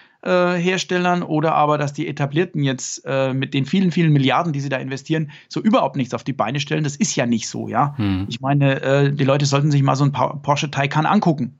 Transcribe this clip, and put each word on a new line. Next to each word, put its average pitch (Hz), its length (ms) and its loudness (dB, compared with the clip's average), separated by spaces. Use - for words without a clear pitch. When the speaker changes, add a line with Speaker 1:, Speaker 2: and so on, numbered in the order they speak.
Speaker 1:
äh, 180 320 2
Herstellern 180 680 0
oder 156 300 0
aber, 151 240 2
dass 143 140 -2
die 151 160 -6
etablierten 147 540 -2
jetzt, 135 420 -4
äh, 135 300 -2
mit 135 200 -4
den 139 120 0
vielen, 190 240 2
vielen 160 220 2
Milliarden, 139 400 2
die 143 80 -4
sie 139 80 -4
da 135 100 -4
investieren, 139 520 -4
so - 120 -6
überhaupt 208 360 2
nichts 131 180 -4
auf 117 100 -4
die 139 80 -6
Beine 120 280 -2
stellen. 156 240 -2
Das 143 120 -4
ist - 200 -2
ja 131 100 0
nicht 117 220 -2
so, 110 200 -8
ja. 139 280 0
Speaker 2:
Hm. 98 320 0
Speaker 1:
Ich 127 120 -10
meine, 139 420 2
äh, 139 300 2
die 143 120 0
Leute 143 220 2
sollten 143 240 2
sich 143 120 4
mal 139 140 2
so 143 80 2
ein 143 80 2
Pa-, 139 300 -2
Porsche 143 280 0
Taycan 143 360 0
angucken, 160 540 0